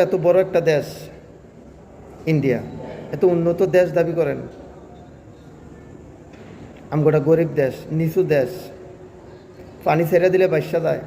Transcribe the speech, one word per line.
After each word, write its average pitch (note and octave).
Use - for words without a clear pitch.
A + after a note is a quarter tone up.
এত -
বড় F3
একটা F3
দেশ D3
ইন্ডিয়া, C3
এত D3+
উন্নত E3+
দেশ F3+
দাবি E3
করেন, C#3
আমগোটা D3+
গরিব D#3+
দেশ, C3
নিচু E3
দেশ, C3
পানি D3+
ছেড়ে F3+
দিলে F#3
বাইসা D#3
যায়। D3